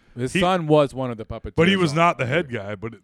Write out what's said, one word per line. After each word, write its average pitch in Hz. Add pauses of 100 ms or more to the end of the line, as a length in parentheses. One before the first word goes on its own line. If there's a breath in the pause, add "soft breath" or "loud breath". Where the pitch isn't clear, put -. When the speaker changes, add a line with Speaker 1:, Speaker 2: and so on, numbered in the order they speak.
(180)
Speaker 1:
His 123
Speaker 2:
He 180
Speaker 1:
son 175
was 151
one 127
of 113
the 110
puppeteers 110
Speaker 2:
But 170
he 196
was 170
Speaker 1:
on 147
Speaker 2:
not 170
the 131
Speaker 1:
it. -
Speaker 2:
head 147
guy, 104
but 110